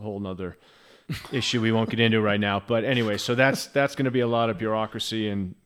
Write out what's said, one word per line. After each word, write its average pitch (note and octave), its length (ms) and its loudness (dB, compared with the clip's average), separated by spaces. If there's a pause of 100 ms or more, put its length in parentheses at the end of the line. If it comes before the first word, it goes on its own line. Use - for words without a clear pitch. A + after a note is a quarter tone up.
whole G#2 200 -8
nother F#2+ 380 -8 (400)
<laughs> - 340 -10
issue B2 280 0
we A2+ 120 2
won't A2+ 160 2
get G#2+ 120 0
into A2 200 6
right G#2 200 2
now. G2+ 260 0
But A2+ 180 0
anyway, A#2 340 0
so - 160 -2
that's, C3 340 2
that's C#3 260 0
gonna C3+ 160 -2
be B2+ 100 2
a A#2+ 60 2
lot A#2 240 2
of F#2 80 -4
bureaucracy A2 720 -2
and, G2 260 -4 (120)